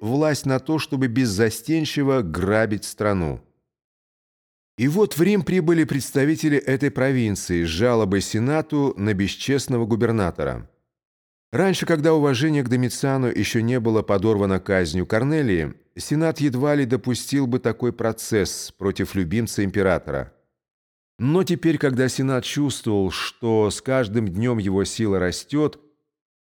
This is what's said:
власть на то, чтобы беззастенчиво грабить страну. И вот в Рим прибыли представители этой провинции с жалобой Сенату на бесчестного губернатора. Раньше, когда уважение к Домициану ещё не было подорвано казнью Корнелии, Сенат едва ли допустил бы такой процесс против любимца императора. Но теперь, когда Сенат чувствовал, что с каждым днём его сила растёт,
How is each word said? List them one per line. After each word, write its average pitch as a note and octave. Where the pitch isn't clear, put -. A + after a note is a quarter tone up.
власть C#3
на C3
то, D#3
чтобы C3+
беззастенчиво C3
грабить G2
страну. F2+
И A#2+
вот G3
в D3
Рим G3
прибыли E3+
представители D3
этой C3+
провинции A2
с E2+
жалобой G2+
Сенату C#3+
на G#2
бесчестного A#2
губернатора. G2
Раньше, F3
когда D#3+
уважение D3
к A#2+
Домициану B2+
ещё G#2+
не A#2+
было A2
подорвано G2+
казнью F2+
Корнелии, A2
Сенат D#3
едва C#3+
ли C#3+
допустил B2+
бы B2
такой A#2+
процесс -
против F#2+
любимца G2+
императора. F2+
Но D3+
теперь, E3
когда C3
Сенат C3
чувствовал, G#2+
что A2
с -
каждым A#2
днём A2+
его G2
сила G2
растёт, C3+